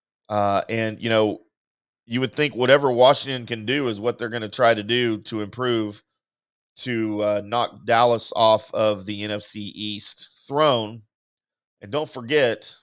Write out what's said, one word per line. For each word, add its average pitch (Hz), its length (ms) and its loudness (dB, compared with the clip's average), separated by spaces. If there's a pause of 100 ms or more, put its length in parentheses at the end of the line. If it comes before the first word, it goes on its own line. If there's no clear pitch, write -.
(280)
Uh, 101 400 0
and, 110 320 -4
you 117 80 -4
know, 110 320 2 (680)
you 117 140 -4
would 131 120 -2
think 147 220 -2
whatever 131 380 4
Washington 131 520 4
can 110 220 -8
do 131 220 -2
is 107 120 -6
what 117 180 -2
they're 117 100 -6
gonna 110 200 -8
try 117 240 4
to 107 120 -4
do 120 380 0
to 110 180 -8
improve, 110 600 -4 (760)
to, 110 460 -4
uh, 104 220 0
knock 110 400 -4
Dallas 117 520 2
off 110 360 4
of 104 320 0
the 104 200 -6
N 107 80 -6
F 104 100 -6
C 107 200 -12
East 104 680 -10 (180)
throne. 120 560 0 (800)
And 101 100 -18
don't 147 180 -4
forget, 123 640 -2 (100)